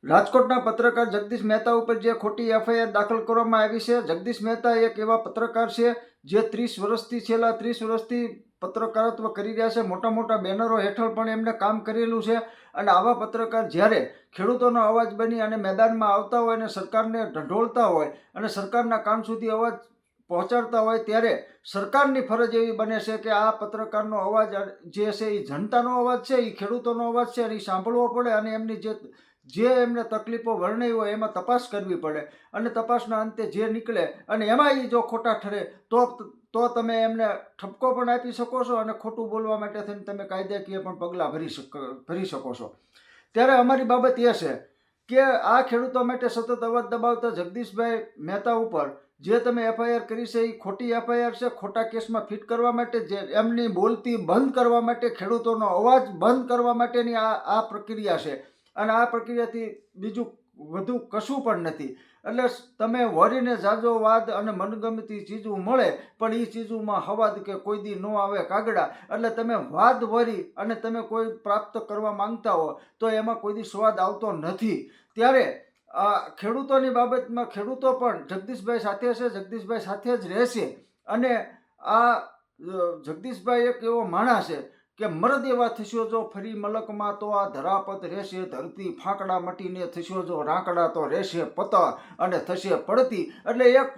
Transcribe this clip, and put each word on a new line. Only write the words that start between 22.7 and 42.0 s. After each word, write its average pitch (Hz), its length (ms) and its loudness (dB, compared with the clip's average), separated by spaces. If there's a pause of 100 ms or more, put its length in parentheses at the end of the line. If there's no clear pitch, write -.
બને 220 280 -2
છે 220 180 -4
કે 214 120 -6
આ 214 220 4
પત્રકારનો 214 680 -4
અવાજ 208 300 2 (380)
જે 208 260 -2
છે 208 140 -4
એ 208 200 -2
જનતાનો 240 540 0
અવાજ 240 200 2
છે, 262 160 -2
એ 233 200 0
ખેડૂતોનો 233 540 -4
અવાજ 240 180 0
છે 240 160 -4
અને 220 120 -4
એ 208 40 -8
સાંભળવો 220 480 0
પડે 240 240 0
અને 214 200 0
એમની 220 240 -4
જે, 214 200 -6 (500)
જે 175 200 0
એમને 240 380 2
તકલીફો 226 540 -4
વર્ણવી 226 340 0
હોય 214 200 0
એમાં 214 220 -4
તપાસ 240 380 0
કરવી 190 240 -4
પડે 151 240 -4 (340)
અને 226 160 -4
તપાસના 226 520 -2
અંતે 220 300 -6
જે 214 160 -2
નીકળે 220 380 -2
અને 214 400 -4
એમાં 277 260 4
એ 262 160 0
જો 240 140 2
ખોટા 226 320 0
ઠરે 202 400 -6 (160)
તો, 240 160 4 (480)
તો 240 140 2
તમે 226 340 0
એમને 226 280 0 (320)
ઠપકો 254 300 -2
પણ 247 180 0
આપી 240 220 0
શકો 240 320 -4
છો 240 120 0
અને 220 180 -2
ખોટું 220 360 -8
બોલવા 220 300 -2
માટે 208 220 -8
થઈને 202 180 -10
તમે 202 240 -10
કાયદાકીય 190 540 -6
પણ 185 180 -8
પગલાં 170 360 -4
ભરી 156 180 -6
શક-, 131 580 -12